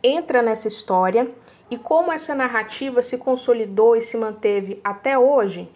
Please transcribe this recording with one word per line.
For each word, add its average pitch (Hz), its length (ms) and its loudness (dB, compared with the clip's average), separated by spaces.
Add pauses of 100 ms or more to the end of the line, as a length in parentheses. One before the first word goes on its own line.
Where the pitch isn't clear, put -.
entra 269 400 2
nessa 226 280 -2
história 196 600 0 (400)
e 240 80 -8
como 339 320 0
essa 320 240 -6
narrativa 247 680 -2
se 240 160 -6
consolidou 226 800 2
e 226 40 0
se 226 140 -10
manteve 208 640 -4
até 254 380 -2
hoje? 202 560 2